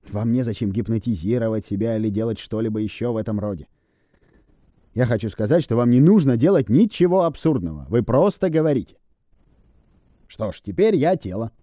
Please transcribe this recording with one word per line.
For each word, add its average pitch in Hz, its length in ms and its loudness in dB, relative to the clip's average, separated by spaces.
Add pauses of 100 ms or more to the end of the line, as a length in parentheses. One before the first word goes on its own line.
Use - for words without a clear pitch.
Вам 110 240 -2
незачем 117 380 -2
гипнотизировать 110 920 -2
себя 110 300 -2
или 110 140 -2
делать 110 300 -4
что-либо 110 400 -4
еще 113 340 -4
в 110 40 -2
этом 107 220 -4
роде. 98 280 -8 (1300)
Я 120 120 2
хочу 113 240 -2
сказать, 110 340 0
что 113 140 -2
вам 120 120 2
не 123 120 6
нужно 156 340 6
делать 143 340 2
ничего 185 540 2
абсурдного. 92 680 -2
Вы 113 140 2
просто 180 460 2
говорите: 156 480 0 (1300)
«Что 107 240 -8
ж, - 100 -14
теперь 190 340 0
я 156 200 2
тело. 107 360 -8 (120)